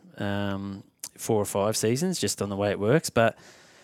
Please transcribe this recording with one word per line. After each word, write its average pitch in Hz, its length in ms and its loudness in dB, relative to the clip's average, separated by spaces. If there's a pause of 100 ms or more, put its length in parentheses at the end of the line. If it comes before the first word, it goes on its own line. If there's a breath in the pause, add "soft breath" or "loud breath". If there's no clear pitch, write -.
(180)
um, 101 680 -4 (340)
four 110 240 0
or 98 40 0
five 104 300 0
seasons, 147 440 0
just - 220 -2
on 101 80 -4
the 101 60 -6
way 101 160 2
it 90 80 -2
works. 120 300 2
But 113 280 2 (460 soft breath)